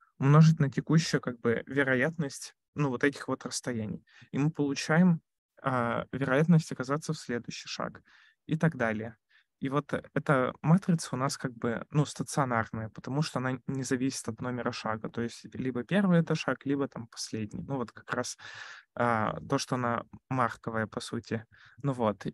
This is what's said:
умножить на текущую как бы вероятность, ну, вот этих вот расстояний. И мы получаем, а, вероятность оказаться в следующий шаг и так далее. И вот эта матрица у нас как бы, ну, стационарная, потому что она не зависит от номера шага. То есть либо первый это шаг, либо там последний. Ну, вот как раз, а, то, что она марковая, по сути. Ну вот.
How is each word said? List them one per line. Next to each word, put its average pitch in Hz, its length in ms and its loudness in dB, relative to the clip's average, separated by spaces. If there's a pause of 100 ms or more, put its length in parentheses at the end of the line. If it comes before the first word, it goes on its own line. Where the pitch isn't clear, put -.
(180)
умножить 156 420 8
на 139 100 4
текущую 151 520 2
как 123 180 -6
бы 117 260 0
вероятность, 135 880 0 (220)
ну, 143 140 2
вот 120 140 -2
этих 143 240 0
вот 131 180 -4
расстояний. 113 580 -6 (280)
И - 60 -2
мы 147 140 2
получаем, 156 680 4 (400)
а, 117 500 0
вероятность 147 600 4
оказаться 143 420 -4
в - 40 -10
следующий - 500 -8
шаг - 340 -8 (440)
и 160 100 -2
так 156 200 2
далее. 113 400 -2 (440)
И 135 100 -4
вот 139 220 -2 (220)
эта 135 480 0
матрица 165 540 2
у - 20 -4
нас 135 200 -2
как 131 160 -6
бы, 120 360 -4
ну, 143 160 2
стационарная, 113 840 -2
потому 135 320 -4
что 139 180 -4
она 127 180 -2 (100)
не 135 160 -4
зависит 131 440 -2
от 113 140 -10
номера 123 300 -4
шага. 110 380 -4
То 117 120 -6
есть - 320 -8
либо 123 300 -4
первый 180 360 4
это 165 160 0
шаг, - 300 -4
либо 139 220 0
там 117 200 -12
последний. 110 560 -8
Ну, 139 140 -6
вот 117 140 -6
как - 220 -12
раз, 123 240 -4 (580)
а, 110 420 2 (100)
то, 139 100 2
что - 180 -2
она 120 280 -2 (260)
марковая, 113 580 -2
по - 120 -8
сути. 113 460 -6 (360)
Ну 143 120 0
вот. 110 400 0